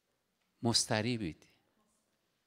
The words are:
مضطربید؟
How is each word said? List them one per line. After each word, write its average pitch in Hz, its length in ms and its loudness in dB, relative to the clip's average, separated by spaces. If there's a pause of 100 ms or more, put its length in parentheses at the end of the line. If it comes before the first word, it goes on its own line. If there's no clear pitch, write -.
(640)
مضطربید؟ 113 880 0 (1000)